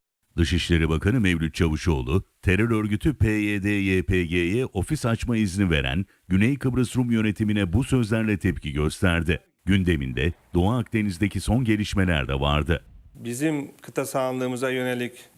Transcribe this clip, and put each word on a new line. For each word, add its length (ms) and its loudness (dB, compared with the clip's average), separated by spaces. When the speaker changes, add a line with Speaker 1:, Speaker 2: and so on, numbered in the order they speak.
Speaker 1:
Dışişleri 520 2
Bakanı 320 0
Mevlüt 340 0
Çavuşoğlu, 680 0
terör 280 2
örgütü 440 0
P 160 2
Y 320 0
D 60 0
Y 340 2
P 220 0
G'ye 420 0
ofis 400 -2
açma 300 -2
izni 340 2
veren 360 0
Güney 280 4
Kıbrıs 400 0
Rum 140 0
yönetimine 640 0
bu 120 2
sözlerle 540 0
tepki 340 -2
gösterdi. 680 0
Gündeminde 680 0
Doğu 180 2
Akdeniz'deki 680 -2
son 240 0
gelişmeler 640 0
de 60 -2
vardı. 500 0
Speaker 2:
Bizim 680 -6
kıta 240 -6
sahanlığımıza 640 -2
yönelik 420 -4